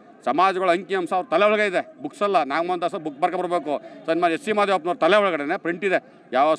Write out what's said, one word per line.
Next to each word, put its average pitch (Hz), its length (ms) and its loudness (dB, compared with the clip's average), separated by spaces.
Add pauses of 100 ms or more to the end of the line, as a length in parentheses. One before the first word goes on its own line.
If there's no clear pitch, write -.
(280)
ಸಮಾಜಗಳ 185 480 2
ಅಂಕಿಅಂಶ 185 400 -4
ಅವ್ರ 180 160 -2
ತಲೆ 180 160 4
ಒಳಗೆ 214 220 2
ಇದೆ, 175 100 0 (220)
ಬುಕ್ಸ್ 147 240 -8
ಅಲ್ಲ. 196 100 0 (140)
ನಾಗಮೋಹನ್ 175 320 -2
ದಾಸ್ 170 120 -2 (120)
ಬುಕ್ 139 160 -10
ಬರ್ಕೊ 180 180 0
ಬರ್ಬೇಕು. 170 340 -2 (320)
ಸನ್ಮಾನ್ಯ 165 300 0
ಎಸ್ - 100 -10
ಸಿ 214 120 -2
ಮಾದೇವಪ್ಪನವ್ರ 180 440 0
ತಲೆ 175 200 6
ಒಳಗಡೆನೆ 165 420 -2
ಪ್ರಿಂಟ್ 170 240 -4
ಇದೆ, 175 100 2 (380)
ಯಾವ 151 220 4